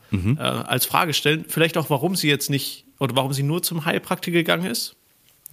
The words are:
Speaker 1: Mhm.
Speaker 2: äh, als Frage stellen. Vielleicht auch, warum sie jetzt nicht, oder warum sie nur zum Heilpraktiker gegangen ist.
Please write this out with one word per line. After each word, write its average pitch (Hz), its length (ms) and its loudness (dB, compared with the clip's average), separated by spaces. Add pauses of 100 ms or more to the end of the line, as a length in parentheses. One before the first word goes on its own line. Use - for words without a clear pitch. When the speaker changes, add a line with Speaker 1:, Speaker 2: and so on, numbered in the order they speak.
(100)
Speaker 1:
Mhm. 101 280 2
Speaker 2:
äh, 139 40 -6
als 127 420 -2
Frage 156 300 2
stellen. 156 340 0
Vielleicht 160 300 2
auch, 151 100 -2
warum 156 280 0
sie 156 120 2
jetzt 143 220 2
nicht, - 340 -2 (140)
oder 123 180 2
warum 135 160 2
sie 135 100 0
nur 156 200 0
zum 165 240 -4
Heilpraktiker 180 500 -2
gegangen 170 300 2
ist. - 280 -6 (580)